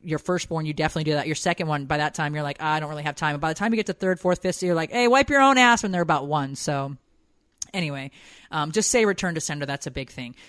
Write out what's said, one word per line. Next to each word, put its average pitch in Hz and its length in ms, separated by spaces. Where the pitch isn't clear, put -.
your 156 160
firstborn, 160 480
you 151 60
definitely 156 320
do 156 80
that. 143 120
Your 156 100
second 175 320
one, 143 180
by 147 120
that 151 160
time, 151 220
you're 151 80
like, 143 160
"Ah, 156 140
I 156 60
don't 151 100
really 151 120
have 147 140
time." 151 180
And 147 80
by 160 80
the 160 80
time 226 160
you 220 40
get 214 100
to 190 60
third, 185 260
fourth, 180 240
fifth, 185 180
you're 180 140
like, 160 160
"Hey, 240 160
wipe 269 220
your 277 120
own 269 160
ass," 240 240
when 202 100
they're 175 120
about 147 240
one. 139 280
So 139 420
anyway, 143 380
um, 156 200
just 214 200
say 226 140
return 185 280
to 160 80
sender. 147 240
That's 139 220
a 139 40
big 135 200
thing. 123 240